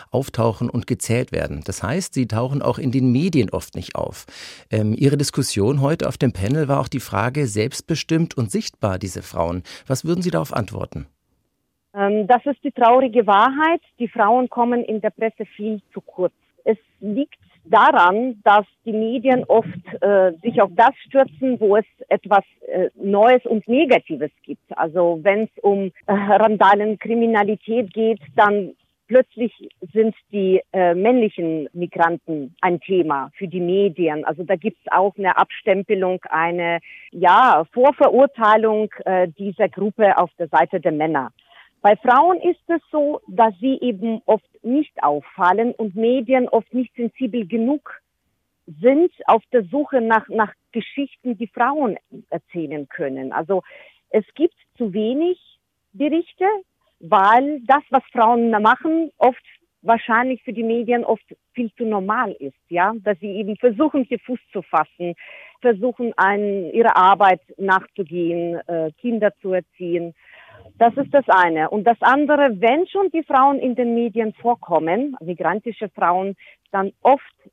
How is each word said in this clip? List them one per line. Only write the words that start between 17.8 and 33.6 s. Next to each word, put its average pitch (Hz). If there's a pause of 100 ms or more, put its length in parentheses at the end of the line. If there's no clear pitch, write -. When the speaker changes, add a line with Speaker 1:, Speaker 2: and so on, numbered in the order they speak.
Speaker 2:
dass 208 (180)
die 226
Medien 240
oft, 220 (320)
äh, 190
sich 233
auf 233
das 240 (160)
stürzen, 262
wo 202
es 220 (240)
etwas, 196 (240)
äh, 180
Neues 214
und 214
Negatives 220 (120)
gibt. -
Also 165
wenn's 208 (120)
um, 196 (200)
äh, 208
Randalen, 208
Kriminalität 220
geht, 220 (160)
dann 208 (340)
plötzlich 233 (400)
sind 220 (200)
die, 190 (120)
äh, 180
männlichen 180
Migranten 170
ein 180
Thema 156
für 196
die 180